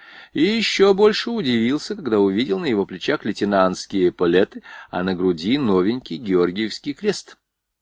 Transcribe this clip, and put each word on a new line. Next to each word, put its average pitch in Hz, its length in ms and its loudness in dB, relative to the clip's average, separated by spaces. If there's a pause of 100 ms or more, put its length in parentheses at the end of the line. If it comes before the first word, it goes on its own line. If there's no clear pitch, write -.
(320)
и 143 120 0
ещё 202 500 2
больше 214 360 2
удивился, 139 680 -2
когда 117 240 0
увидел 101 400 2
на 175 60 -6
его 101 200 0
плечах 135 380 -4
лейтенантские 95 840 0
эполеты, 90 520 2 (280)
а 92 120 -6
на 92 140 -2
груди 92 420 0
новенький 104 600 0
Георгиевский 98 760 -2
крест. - 420 -6 (460)